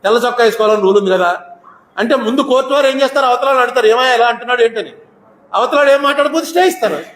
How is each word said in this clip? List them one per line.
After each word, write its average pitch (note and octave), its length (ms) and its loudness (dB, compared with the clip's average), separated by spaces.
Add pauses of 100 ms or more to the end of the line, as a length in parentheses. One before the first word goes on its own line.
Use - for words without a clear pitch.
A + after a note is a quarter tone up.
తెల్ల G#3+ 220 0
చొక్కా A#3+ 200 0
వేసుకోవాలని G#3+ 400 0
రూల్ G3 160 4
ఉంది F#3+ 140 -2
కదా F3+ 160 0 (680)
అంటే A#3 140 0 (100)
ముందు B3+ 160 -2 (100)
కోర్టు B3+ 240 0
వారు C#4 160 2
ఏం C4 120 -4
చేస్తారు, C4+ 280 0
అవతలాడు C4 320 0
అడుగుతారు, A#3+ 300 0
"ఏమయ్యా B3+ 240 0
ఇలా A#3 160 2
అంటున్నాడు A#3+ 340 -4
ఏంటని?" G#3+ 260 -6 (640)
అవతలాడు C#4 380 2
ఏం C#4 120 -2
మాట్లాడకపోతే D4 440 -2
స్టే F4+ 200 2
ఇస్తారు. F3+ 280 -4 (160)